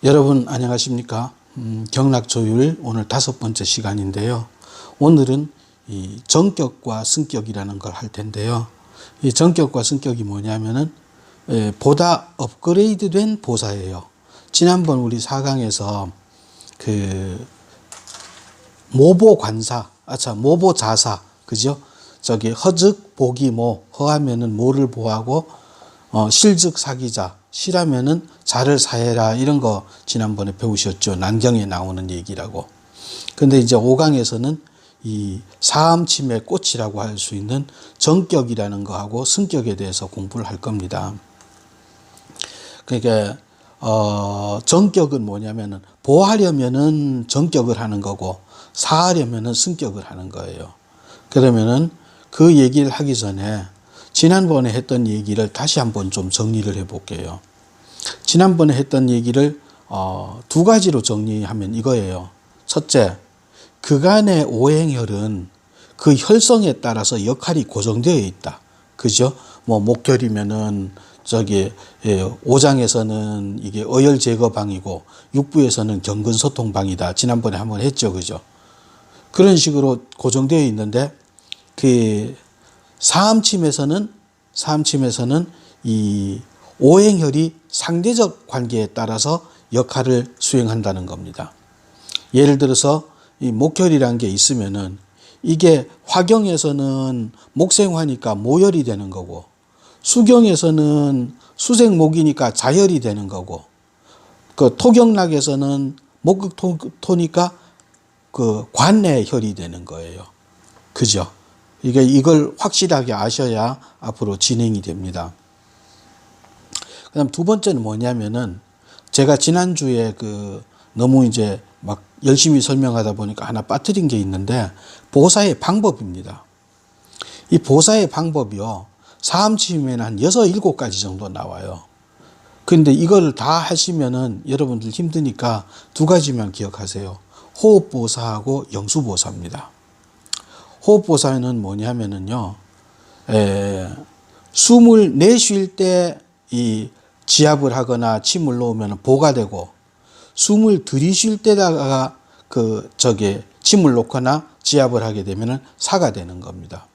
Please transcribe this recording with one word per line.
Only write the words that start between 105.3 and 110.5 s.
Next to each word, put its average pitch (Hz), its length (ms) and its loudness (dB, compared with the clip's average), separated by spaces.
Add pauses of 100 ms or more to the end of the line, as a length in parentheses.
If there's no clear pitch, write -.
목극토-, 185 560 -2 (220)
토니까 175 560 0 (760)
그 214 420 -2
관내혈이 135 840 0
되는 87 300 -14
거예요. 82 420 -16 (640)